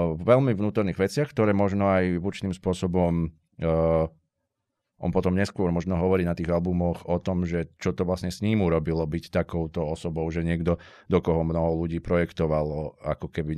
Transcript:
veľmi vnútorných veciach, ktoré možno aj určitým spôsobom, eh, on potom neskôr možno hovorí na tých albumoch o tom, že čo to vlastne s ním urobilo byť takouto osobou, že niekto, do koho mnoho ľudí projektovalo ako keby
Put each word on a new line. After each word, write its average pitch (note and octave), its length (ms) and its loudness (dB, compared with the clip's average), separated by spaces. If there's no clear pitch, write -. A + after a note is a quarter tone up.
veľmi B2 340 4
vnútorných G2+ 480 0
veciach, C#3 300 0
ktoré G#2+ 240 2
možno G2+ 340 2
aj F#2 300 4
určitým F#2+ 340 -4
spôsobom, F2 760 0
eh, E2 500 2
on F2 160 -4
potom F2+ 180 2
neskôr F#2+ 380 0
možno F2 260 0
hovorí F#2 300 2
na E2+ 80 0
tých F2 160 -4
albumoch F2 560 0
o F2 140 -2
tom, F2+ 260 -2
že E2+ 320 -4
čo - 160 -4
to F2+ 100 -2
vlastne F2+ 260 -2
s F2+ 120 -8
ním G#2+ 240 2
urobilo E2 400 2
byť D#2+ 260 -6
takouto E2 540 -4
osobou, D#2+ 420 -4
že E2 140 -4
niekto, E2+ 400 0
do F#2+ 160 2
koho E2 240 2
mnoho E2 320 0
ľudí E2+ 240 -4
projektovalo D#2 1000 -2
ako D2+ 300 -6
keby D2+ 300 -6